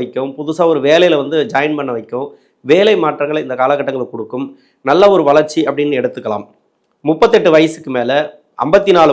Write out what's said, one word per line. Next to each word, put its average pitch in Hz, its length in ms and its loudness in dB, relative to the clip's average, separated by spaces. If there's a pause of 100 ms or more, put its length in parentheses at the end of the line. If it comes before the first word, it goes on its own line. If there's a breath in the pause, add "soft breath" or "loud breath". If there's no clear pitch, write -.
வைக்கும், 131 380 -6
புதுசா 156 340 -4
ஒரு 147 160 -2
வேலையில 170 340 4
வந்து 147 160 -4 (140)
ஜாயின் 147 260 -2
பண்ண 135 180 -6
வைக்கும், 120 300 -8 (440 soft breath)
வேலை 202 240 4 (100)
மாற்றங்களை 151 420 -4
இந்த 127 140 -8
காலகட்டங்களை 135 540 -2
கொடுக்கும், 127 320 -8 (440 soft breath)
நல்ல 170 120 4 (120)
ஒரு 170 160 2
வளர்ச்சி 151 380 2
அப்படின்னு 143 320 -2
எடுத்துக்கலாம். 120 440 -6 (640)
முப்பத்தெட்டு 156 480 2
வயசுக்கு 156 420 0
மேல 120 140 -2 (520)
ஐம்பத்தி 196 320 2
நாலு 156 160 4